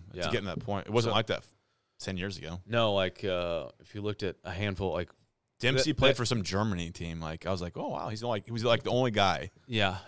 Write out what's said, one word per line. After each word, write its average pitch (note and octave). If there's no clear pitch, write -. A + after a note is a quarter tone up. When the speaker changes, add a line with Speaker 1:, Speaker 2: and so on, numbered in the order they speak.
Speaker 1:
It's F2
Speaker 2:
Yeah. -
Speaker 1:
getting G2+
to F2
that -
point. G2+
It G#2
wasn't A2+
Speaker 2:
So -
Speaker 1:
like A2
that F2
f-, -
ten F#2+
years F#2
ago. E2+
Speaker 2:
No, A2+
like, F#2+
uh, F2
if -
you G2+
looked G#2
at F2
a F#2
handful, F#2+
like F2
Speaker 1:
Dempsey C3
Speaker 2:
that, A#2
Speaker 1:
played C3
Speaker 2:
that C3+
Speaker 1:
for A#2+
some A2+
Germany F2+
team. E2
Like, D#2+
I F2+
was F2
like, F2
"Oh, -
wow." -
He's A2
like, A2+
he A#2
was, A#2
like, A#2
the -
only B2
guy. F2+
Speaker 2:
Yeah, G2